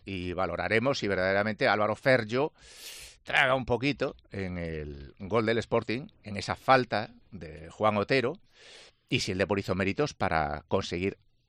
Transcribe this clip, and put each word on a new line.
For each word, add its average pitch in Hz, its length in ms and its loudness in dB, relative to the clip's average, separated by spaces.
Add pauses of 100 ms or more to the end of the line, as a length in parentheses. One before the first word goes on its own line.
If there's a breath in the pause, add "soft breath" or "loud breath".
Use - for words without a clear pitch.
y 90 280 -4
valoraremos 92 680 0
si 107 80 -4
verdaderamente 98 600 2
Álvaro 104 260 2
Ferjo 127 580 2 (720 loud breath)
traga 135 320 4
un 127 120 0
poquito 127 500 0 (160)
en 92 260 -6
el 73 640 -8
gol 104 260 0
del 113 120 2
Sporting, 117 500 -2 (160)
en 101 140 -8
esa 101 180 -4
falta 127 540 2 (200)
de 80 400 -16
Juan 104 280 2
Otero, 131 420 0 (680 loud breath)
y 127 120 0
si - 100 -2
el 92 80 -2
Depor 98 220 2
hizo 95 160 -2
méritos 98 360 0
para 78 540 0
conseguir 95 520 -2 (300)